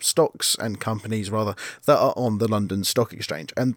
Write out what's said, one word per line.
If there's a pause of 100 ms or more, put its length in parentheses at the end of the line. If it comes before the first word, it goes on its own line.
stocks
and
companies,
rather, (320)
that
are
on
the
London
Stock
Exchange,
and